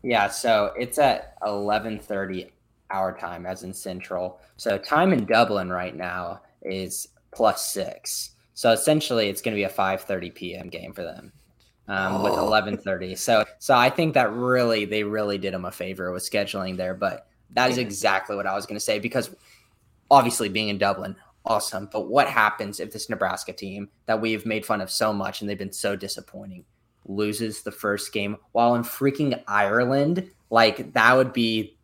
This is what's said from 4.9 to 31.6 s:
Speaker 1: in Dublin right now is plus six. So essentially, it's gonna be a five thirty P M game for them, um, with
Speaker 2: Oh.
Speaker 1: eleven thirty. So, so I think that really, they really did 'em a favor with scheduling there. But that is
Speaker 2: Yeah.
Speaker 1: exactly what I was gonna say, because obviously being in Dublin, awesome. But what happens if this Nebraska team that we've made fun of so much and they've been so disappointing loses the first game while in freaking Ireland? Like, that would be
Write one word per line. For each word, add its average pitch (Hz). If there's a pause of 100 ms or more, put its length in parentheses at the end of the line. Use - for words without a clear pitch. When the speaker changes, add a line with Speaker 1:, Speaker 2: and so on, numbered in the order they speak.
Speaker 1:
in 120
Dublin 104
right 90
now 90 (200)
is 95 (260)
plus -
six. - (200)
So -
essentially, 117
it's 98
gonna 110
be 101
a 95
five 95
thirty 90
P 87
M 90
game 82
for -
them, - (560)
um, 98
with 101
Speaker 2:
Oh. -
Speaker 1:
eleven 107
thirty. 92
So, 110 (140)
so -
I 123
think 160
that 120
really, 120
they 104
really 104
did 95
'em 90
a 87
favor 92
with 90
scheduling 98
there. 92
But 95 (280)
that 127
is 123
Speaker 2:
Yeah. 123
Speaker 1:
exactly 101
what 98
I 95
was 101
gonna 104
say, 104
because 117 (800)
obviously 120
being 107
in 101
Dublin, 98 (300)
awesome. 104
But 107
what 127
happens 107
if -
this -
Nebraska 92
team 101 (180)
that 110
we've 110
made 107
fun 104
of 95
so 110
much 101
and 104
they've 98
been 98
so 101
disappointing 98 (420)
loses 107
the 104
first 101
game 104 (160)
while 120
in 117
freaking 135
Ireland? 123 (200)
Like, 113
that 120
would 131
be 113 (120)